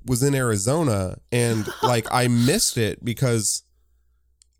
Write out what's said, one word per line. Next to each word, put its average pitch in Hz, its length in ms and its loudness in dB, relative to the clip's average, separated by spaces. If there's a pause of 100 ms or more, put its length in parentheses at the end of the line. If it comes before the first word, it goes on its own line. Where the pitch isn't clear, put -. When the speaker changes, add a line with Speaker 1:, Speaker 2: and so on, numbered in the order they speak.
Speaker 1:
was 123 180 0
in 143 120 4
Arizona, 113 800 0 (120)
and, 117 460 0
Speaker 2:
<laughs> - 80 -10
Speaker 1:
like, 120 260 0
I 123 200 2
missed 123 480 2
it 107 260 -2
because 117 600 -2 (960)